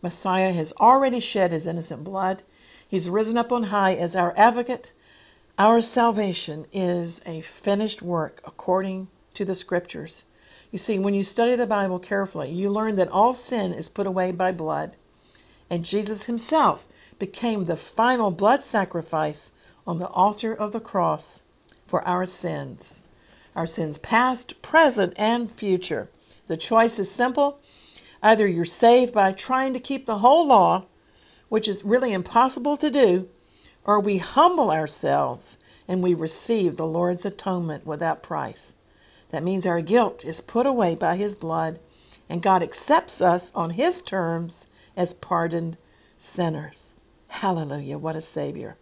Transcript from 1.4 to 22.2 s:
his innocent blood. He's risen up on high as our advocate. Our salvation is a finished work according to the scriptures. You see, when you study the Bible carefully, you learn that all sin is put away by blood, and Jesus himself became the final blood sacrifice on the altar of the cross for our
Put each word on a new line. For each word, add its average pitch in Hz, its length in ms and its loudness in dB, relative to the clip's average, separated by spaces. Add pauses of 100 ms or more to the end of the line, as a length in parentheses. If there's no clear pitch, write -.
his 170 120 -4
innocent 160 380 -8
blood. 190 400 -4 (420)
He's 175 240 -4
risen 220 280 0
up 233 120 -2
on 240 140 0
high 196 320 2
as 170 180 -4
our 175 220 0
advocate. 240 560 2 (680)
Our 220 220 6
salvation 208 960 -2
is 175 520 -4
a 160 140 -10
finished 202 600 -4
work 170 420 -4
according 190 640 -4 (280)
to 202 100 -4
the 190 100 -4
scriptures. 170 680 -8 (440)
You 208 80 -10
see, 202 220 -2
when 202 140 0
you 196 100 0
study 240 320 2
the 240 100 0
Bible 196 340 -2
carefully, 185 500 -4
you 185 200 -2
learn 214 280 -2
that 185 100 4
all 220 260 2
sin 214 400 -4
is 160 140 -8
put - 180 -6
away 185 280 -2
by 180 180 0
blood, 156 460 -6 (720)
and 170 160 -4
Jesus 208 380 -4
himself 233 640 0 (340)
became 208 460 -4
the 165 100 -2
final 226 560 0
blood 214 320 2
sacrifice 160 880 -4 (340)
on 175 120 -4
the 180 100 -6
altar 208 460 0
of 208 180 -6
the 220 80 -6
cross 170 640 -2 (440)
for - 220 -2
our 180 180 -2